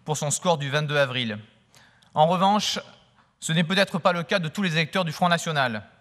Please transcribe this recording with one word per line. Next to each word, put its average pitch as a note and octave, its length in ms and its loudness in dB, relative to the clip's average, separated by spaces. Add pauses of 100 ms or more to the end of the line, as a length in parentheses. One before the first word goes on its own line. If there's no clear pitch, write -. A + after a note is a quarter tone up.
pour D3+ 120 -4
son C#3+ 140 -2
score E3+ 260 0
du C#3+ 140 -6
vingt-deux D3 260 -2
avril. B2 400 0 (800)
En D#3 100 6
revanche, F#3+ 540 2 (600)
ce - 140 -4
n'est F3 100 4
peut-être F#3+ 360 0
pas F#3 120 4
le E3+ 120 -2
cas G3+ 160 0
de D#3+ 80 -2
tous G3+ 160 -4
les F3 100 0
électeurs E3 320 0
du D#3 60 -4
Front F3 180 0
National C#3+ 540 0 (180)